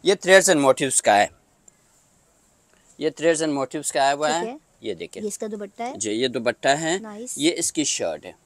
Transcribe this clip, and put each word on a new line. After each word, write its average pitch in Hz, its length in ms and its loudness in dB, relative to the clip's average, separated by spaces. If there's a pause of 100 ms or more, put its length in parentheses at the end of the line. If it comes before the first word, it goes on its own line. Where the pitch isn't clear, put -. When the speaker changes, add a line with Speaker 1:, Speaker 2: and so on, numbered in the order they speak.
Speaker 1:
ये 190 100 4
threads 185 400 6
and 139 140 4
motifs 131 300 2
का 107 140 4
है, 101 180 4 (1700)
ये 151 120 -2
threads 160 360 0
and 143 120 -2
motifs 135 320 -6
का 143 100 0
आया 139 100 4
हुआ 147 160 -2
Speaker 2:
ठीक 151 80 0
Speaker 1:
है। 220 180 -4
Speaker 2:
है। 311 60 -16 (240)
Speaker 1:
ये 104 120 -6
देखिए। - 280 -12
Speaker 2:
ये 214 60 -6
इसका 220 180 -10
दुपट्टा 208 360 -12
है। 262 140 -10
Speaker 1:
जी, - 140 -6
ये 120 160 -2
दुपट्टा 120 420 -2
है। 160 300 0
Speaker 2:
नाइस। 220 380 -14
Speaker 1:
ये 151 140 0
इसकी 156 340 -4
शर्ट 82 400 -4
है। 90 100 -16 (100)